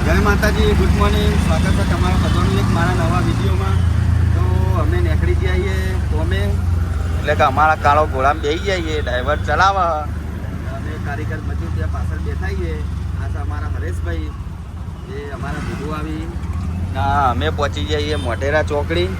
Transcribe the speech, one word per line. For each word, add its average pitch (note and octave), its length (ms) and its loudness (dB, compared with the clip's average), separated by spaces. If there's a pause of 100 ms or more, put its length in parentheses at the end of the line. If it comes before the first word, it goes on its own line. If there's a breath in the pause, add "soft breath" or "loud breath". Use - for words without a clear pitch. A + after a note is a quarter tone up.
જય F3+ 160 2
માતાજી, G3+ 540 4
ગુડ F#3+ 240 4
મોર્નિંગ. G3+ 460 4
સ્વાગત - 200 2
છે - 260 2
તમારા F4+ 320 2
બધાનું - 360 4
એક - 140 2
મારા F4 220 2
નવા F4 260 2
વીડિયોમાં. - 560 2 (580)
તો - 80 2 (380)
અમે - 200 2
નીકળી - 340 2
ગયા F3+ 200 2
છીએ F#3+ 220 0 (360)
ગોમે. F#3+ 280 2
એટલે - 960 0
કે D3+ 100 4
અમારા D3 320 4
કાળો D3 300 4
ઘોડામાં C#3 360 0
બેસી E3+ 400 -2
જઈએ, D#3 200 -2
ડ્રાઈવર B2+ 440 -2
ચલાવે. F#3 400 2 (880)
અમે - 180 -6 (140)
કારીગર D#3 400 -4
મજૂર - 300 -4
ત્યાં - 160 -2
પાછળ - 340 -4
બેઠા - 220 -4
છીએ. F3 260 -4 (480)
આ - 60 -4
છે - 100 -4
અમારા - 380 -4
હરેશભાઈ, E3 520 -4 (840)
એ G#4+ 160 -8
અમારા - 380 -6
ભૂગુ D#3 260 -6
આવી. D#3 340 -6 (680)
ના, C#3 360 2
અમે D3+ 200 0
પહોંચી D3 340 -2
જઈએ D3+ 320 -2
મોઢેરા D3 460 0
ચોકડી. D#3+ 460 0 (100)